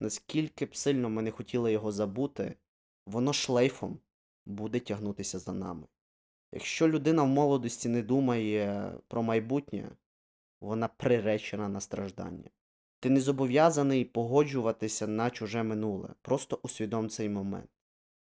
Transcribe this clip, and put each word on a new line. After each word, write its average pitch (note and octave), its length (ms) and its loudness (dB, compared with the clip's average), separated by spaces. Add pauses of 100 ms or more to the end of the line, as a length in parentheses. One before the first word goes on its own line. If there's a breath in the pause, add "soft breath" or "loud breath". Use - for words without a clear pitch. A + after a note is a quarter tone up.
наскільки D3+ 680 -4
б - 100 -12
сильно C3 340 0
ми A2 120 -2
не A2 80 -2
хотіли A#2 420 0
його G#2+ 200 0
забути, G#2 640 -4 (500)
воно A#2+ 260 0
шлейфом B2+ 640 2 (480)
буде G#2+ 340 -4
тягнутися G#2 580 -6
за F#2 140 -8
нами. F#2 340 -8 (680)
Якщо - 360 0
людина D#3 340 4
в C#3 40 6
молодості C3+ 600 2
не A#2 140 2
думає G#2+ 920 2 (160)
про A2+ 140 -2
майбутнє, A2+ 680 0 (680)
вона A2+ 280 -2
приречена G#2+ 800 0
на G2 120 -4
страждання. F#2+ 680 -8 (500)
Ти C3 100 2
не C3+ 100 6
зобов'язаний C3+ 840 4
погоджуватися A#2 1000 0
на A2 240 0
чуже A2+ 320 -4
минуле, G#2+ 460 -4 (140)
просто - 400 -2
усвідом A2 460 -4
цей A2 200 -4
момент. G2 420 -4 (600)